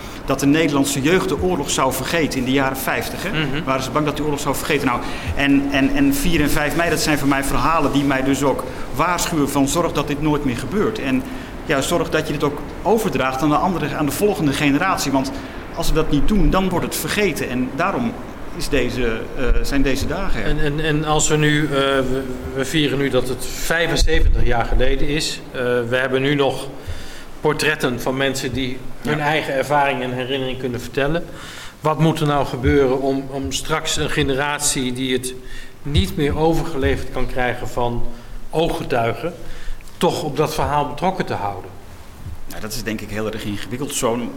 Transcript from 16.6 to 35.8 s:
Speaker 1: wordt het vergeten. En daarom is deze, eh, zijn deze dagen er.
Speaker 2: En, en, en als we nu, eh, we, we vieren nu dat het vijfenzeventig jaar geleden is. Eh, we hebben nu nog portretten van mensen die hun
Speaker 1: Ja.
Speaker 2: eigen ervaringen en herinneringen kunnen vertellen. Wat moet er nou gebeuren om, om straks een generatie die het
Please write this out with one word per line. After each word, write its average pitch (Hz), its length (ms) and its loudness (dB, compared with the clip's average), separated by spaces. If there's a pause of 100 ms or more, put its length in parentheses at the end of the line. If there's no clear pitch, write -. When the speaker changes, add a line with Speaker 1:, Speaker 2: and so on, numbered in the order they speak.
Speaker 1:
wordt 175 180 0
het - 100 -6
vergeten. 151 520 -2
En 127 280 -2
daarom 156 360 0 (440)
is 175 120 -4
deze, 120 520 0 (180)
eh, - 60 0 (180)
zijn 139 200 2
deze 135 240 2
dagen 170 360 0
er. 98 60 0
Speaker 2:
En, 147 120 2
en, 147 240 2
en 156 200 2
als 151 240 2
we 156 80 4
nu, 151 280 4
eh, 143 60 -2
we, 135 520 2 (320)
we 135 100 -2
vieren 139 340 0
nu 139 100 2
dat 131 200 2
het 123 180 -4
vijfenzeventig 165 960 4
jaar 120 200 4
geleden 131 440 4
is. 156 320 -2 (120)
Eh, 135 80 -6 (280)
we 123 80 2
hebben 131 260 2
nu 143 120 4
nog 139 320 0 (720)
portretten 147 600 0
van 131 160 -2
mensen 135 360 0
die 123 260 -2 (240)
hun 151 160 0
Speaker 1:
Ja. 151 60 -2
Speaker 2:
eigen 147 300 0
ervaringen 139 480 2
en 127 140 -4
herinneringen 127 440 -4
kunnen 123 200 -4
vertellen. 147 440 -2 (560)
Wat 151 180 0
moet 156 220 4
er 151 60 0
nou 143 200 2
gebeuren 135 540 2
om, 135 300 0
om 135 220 -6
straks - 440 -2
een 151 140 -2
generatie 143 840 0
die 127 200 -2
het - 220 -2 (480)